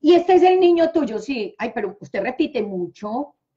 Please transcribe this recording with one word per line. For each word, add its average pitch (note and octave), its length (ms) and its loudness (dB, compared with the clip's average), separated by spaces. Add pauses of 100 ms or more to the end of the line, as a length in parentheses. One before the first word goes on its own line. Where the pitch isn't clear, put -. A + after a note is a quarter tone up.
Y D#4+ 120 4
este F4 220 4
es F4 80 6
el F#4 160 4
niño E4+ 320 2
tuyo, A3+ 280 -2
sí. A#3 380 -8
Ay, A#3 160 -8
pero G#3 260 -8
usted G3 220 -8
repite B3 420 -4
mucho. G#3 720 -10 (220)